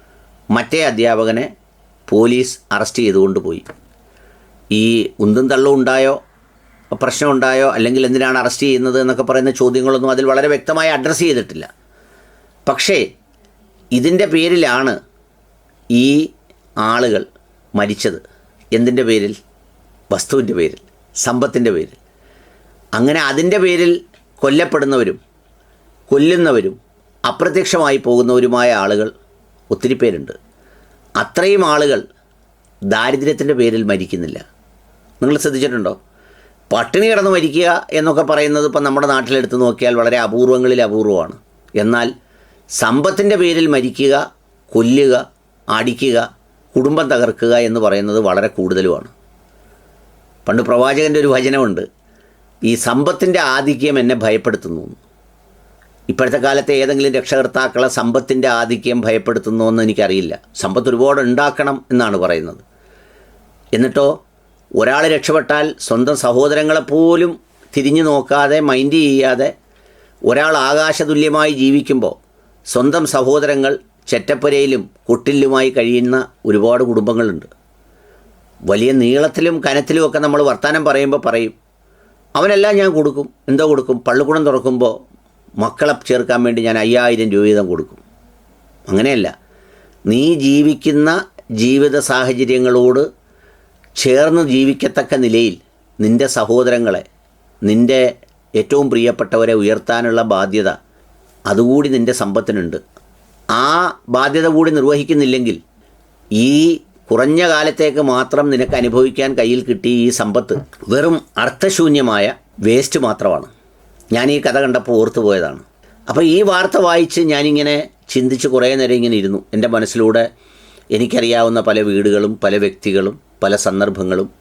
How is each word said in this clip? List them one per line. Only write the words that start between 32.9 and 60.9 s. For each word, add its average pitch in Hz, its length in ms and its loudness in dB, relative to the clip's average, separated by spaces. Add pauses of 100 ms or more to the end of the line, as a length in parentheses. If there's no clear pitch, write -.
പേരിൽ 117 280 0
മരിക്കുന്നില്ല. 92 560 -4 (840)
നിങ്ങൾ 143 180 0
ശ്രദ്ധിച്ചിട്ടുണ്ടോ? 127 600 -4 (720)
പട്ടിണി 170 360 0
കിടന്ന് 202 240 2
മരിക്കുക 170 600 0
എന്നൊക്കെ 156 300 0
പറയുന്നത് 147 440 0
ഇപ്പം 143 180 -2
നമ്മുടെ 143 220 0
നാട്ടിലെടുത്ത് 127 540 0
നോക്കിയാൽ 120 340 0
വളരെ 120 240 2
അപൂർവങ്ങളിൽ 123 640 2
അപൂർവമാണ്. 104 540 0 (380)
എന്നാൽ 117 380 0 (560)
സമ്പത്തിൻ്റെ 202 680 0
പേരിൽ 170 300 0
മരിക്കുക, 135 680 0 (400)
കൊല്ലുക, 127 580 2 (380)
അടിക്കുക, 117 680 -2 (400)
കുടുംബം 143 340 0
തകർക്കുക 117 460 0
എന്ന് 117 240 0
പറയുന്നത് 104 400 0
വളരെ 101 280 0
കൂടുതലുമാണ്. 92 600 -2 (1400)
പണ്ട് 113 160 2
പ്രവാചകൻ്റെ 139 580 2
ഒരു 143 80 4
വചനമുണ്ട്, 127 600 0 (760)
"ഈ 117 100 2
സമ്പത്തിൻ്റെ 147 640 0
ആധിക്യം 139 600 0
എന്നെ 123 160 2
ഭയപ്പെടുത്തുന്നു." 107 800 -4 (1120)
ഇപ്പോഴത്തെ 131 300 -2
കാലത്തെ 139 340 0
ഏതെങ്കിലും 139 400 0
രക്ഷകർത്താക്കളെ 131 760 -2
സമ്പത്തിൻ്റെ 127 600 -2
ആധിക്യം 117 520 -2
ഭയപ്പെടുത്തുന്നോ 113 680 -2
എന്ന് 113 140 2
എനിക്കറിയില്ല. 95 560 0 (160)
സമ്പത്ത് 104 340 -4
ഒരുപാട് 131 320 2